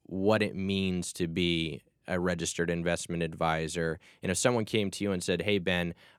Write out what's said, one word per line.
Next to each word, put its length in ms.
what 380
it 140
means 560
to 160
be 540
a 100
registered 520
investment 520
advisor? 760
And 100
if 60
someone 260
came 280
to 120
you 80
and 100
said, 200
"Hey, 160
Ben, 360